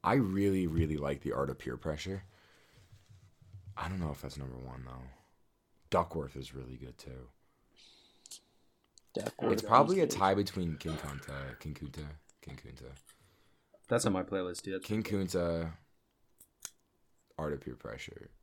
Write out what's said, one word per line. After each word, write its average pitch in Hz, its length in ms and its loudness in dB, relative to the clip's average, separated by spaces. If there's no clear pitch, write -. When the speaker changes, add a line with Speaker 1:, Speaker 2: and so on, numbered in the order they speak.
Speaker 1:
I 87 100 4
really, 98 540 4
really 78 280 4
like 71 260 0
The - 120 -2
Art 69 160 0
of 67 100 -6
Peer 64 160 -6
Pressure. 95 480 -6
I 80 140 -4
don't 95 100 -2
know 80 120 0
if 71 100 -8
that's 67 160 -8
number 65 200 -8
one, 64 280 -10
though. 62 180 -12
Duckworth 82 460 2
is 67 180 -10
really 65 220 -12
good, 62 220 -14
too. 64 320 -16
Speaker 2:
Duckworth - 380 0
Speaker 1:
It's 107 80 2
probably 139 400 8
a 156 40 8
Speaker 2:
is - 80 0
Speaker 1:
tie 95 220 6
between 92 420 0
King 80 200 -4
Kunta, 69 600 -8
King 76 140 -8
Kunta, 73 320 -10
King - 220 -12
Kunta. 64 280 -16
Speaker 3:
That's 147 180 2
on 107 80 4
my 92 100 2
playlist, 90 400 -4
too. 95 100 -4
That's 92 120 -6
Speaker 1:
King 107 160 0
Speaker 3:
pretty 101 240 -2
good. 85 40 -4
Speaker 1:
Kunta, 85 420 2
Art 76 160 -2
of 69 80 -6
Peer 64 140 -8
Pressure - 540 -12